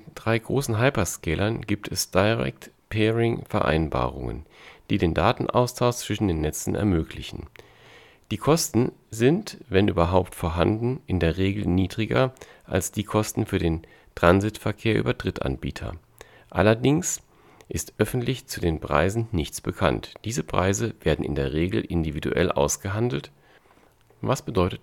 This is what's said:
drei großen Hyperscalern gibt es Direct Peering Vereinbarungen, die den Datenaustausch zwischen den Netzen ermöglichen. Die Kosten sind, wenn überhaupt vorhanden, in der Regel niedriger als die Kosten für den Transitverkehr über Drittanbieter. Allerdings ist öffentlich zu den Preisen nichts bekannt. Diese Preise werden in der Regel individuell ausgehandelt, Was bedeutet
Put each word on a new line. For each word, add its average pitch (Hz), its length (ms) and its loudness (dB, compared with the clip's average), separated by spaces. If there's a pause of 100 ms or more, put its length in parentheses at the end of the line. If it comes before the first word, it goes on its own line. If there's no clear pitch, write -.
(140)
drei 113 240 0
großen 113 420 -2
Hyperscalern 107 800 0
gibt - 260 -4
es - 240 -6
Direct 113 580 0 (180)
Peering 113 600 2
Vereinbarungen, 67 1000 0 (420)
die 107 100 0
den 87 160 2
Datenaustausch 120 840 0
zwischen 107 320 -2
den 80 120 0
Netzen 76 360 -2
ermöglichen. 82 720 -2 (840)
Die 110 60 -2
Kosten 139 560 2 (180)
sind, 135 480 2 (100)
wenn 98 200 4
überhaupt 92 460 2
vorhanden, 104 720 0
in 90 120 0
der 82 180 2
Regel 98 300 -2
niedriger 107 680 0 (320)
als - 280 -2
die 107 120 -2
Kosten 107 420 -2
für 98 120 -2
den 82 240 0 (320)
Transitverkehr 104 840 4
über 117 180 0
Drittanbieter. - 800 -6 (540)
Allerdings 127 680 2 (480)
ist - 300 -8
öffentlich 123 480 -2
zu - 140 -10
den 82 200 0
Preisen 98 520 0
nichts 78 280 -2
bekannt. - 540 -2 (100)
Diese 113 180 -4
Preise 98 580 0
werden 78 240 0
in 73 100 -2
der 69 180 -2
Regel 90 300 0
individuell 78 680 0
ausgehandelt, 110 800 -2 (920)
Was 113 200 -2
bedeutet 92 420 0